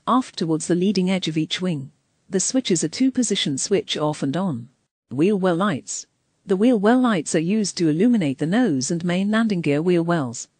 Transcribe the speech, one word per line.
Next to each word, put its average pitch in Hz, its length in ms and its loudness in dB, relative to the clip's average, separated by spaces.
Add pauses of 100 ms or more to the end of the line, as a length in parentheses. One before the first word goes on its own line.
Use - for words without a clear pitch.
aft 247 320 0
towards 160 300 -2
the 170 80 2
leading 185 340 0
edge 185 160 -2
of 160 100 -4
each 156 240 -4
wing. 156 300 -4 (400)
The 190 100 0
switch - 300 -2
is 170 120 2
a 156 60 -2
two-position 208 680 0
switch - 400 -2
off 151 240 -2
and 139 120 -2
on. 120 360 -4 (400)
Wheel 180 280 2
well 180 180 2
lights. 180 500 -4 (400)
The 190 100 0
wheel 226 220 4
well 226 220 4
lights 220 340 0
are 165 60 2
used 196 360 -2
to 165 140 2
illuminate 170 480 2
the 147 80 -2
nose 180 440 0
and 170 140 -2
main 185 260 0
landing 220 300 0
gear 151 220 0
wheel 175 220 2
wells. 151 440 -2 (120)